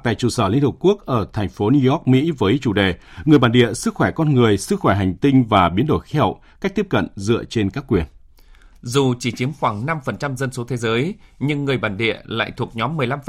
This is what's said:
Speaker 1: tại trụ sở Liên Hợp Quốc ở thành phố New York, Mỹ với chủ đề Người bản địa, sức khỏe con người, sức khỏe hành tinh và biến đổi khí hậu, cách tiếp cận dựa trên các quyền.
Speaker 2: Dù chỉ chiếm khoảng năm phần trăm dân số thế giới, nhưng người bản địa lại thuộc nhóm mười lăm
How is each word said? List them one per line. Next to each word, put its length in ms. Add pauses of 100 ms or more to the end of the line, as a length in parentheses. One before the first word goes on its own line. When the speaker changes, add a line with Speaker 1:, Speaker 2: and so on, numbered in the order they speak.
Speaker 1:
tại 100
trụ 160
sở 180
Liên 140
Hợp 80 (100)
Quốc 260
ở 260
thành 160
phố 220
New 220
York, 160
Mỹ 300
với 240
chủ 100
đề 220 (300)
Người 140
bản 140
địa, 220
sức 200
khỏe 160
con 240
người, 240
sức 220
khỏe 140
hành 220
tinh 320
và 200
biến 180
đổi 140
khí 180
hậu, 220 (200)
cách 140
tiếp 160
cận 260
dựa 280
trên 260
các 180
quyền. 160 (800)
Speaker 2:
Dù 360
chỉ 140
chiếm 280
khoảng 260
năm 180
phần 120
trăm 200
dân 160
số 120
thế 120
giới, 380 (240)
nhưng 260
người 140
bản 180
địa 280
lại 320
thuộc 200
nhóm 200
mười 100
lăm 120 (100)